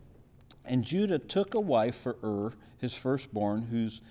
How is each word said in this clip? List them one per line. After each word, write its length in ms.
And 180
Judah 360
took 340
a 60
wife 360
for 280
Er, 300
his 180
firstborn, 680
whose 480